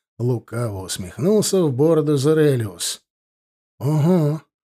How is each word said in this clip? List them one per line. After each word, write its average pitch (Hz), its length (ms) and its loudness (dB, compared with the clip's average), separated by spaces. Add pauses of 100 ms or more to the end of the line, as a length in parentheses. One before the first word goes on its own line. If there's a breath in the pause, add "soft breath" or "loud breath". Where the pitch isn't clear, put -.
(200)
лукаво 117 640 -4
усмехнулся 180 800 -2
в 143 100 0
бороду 151 440 2
Зарелиус. 139 840 0 (760)
«Ага», — 151 640 0 (280)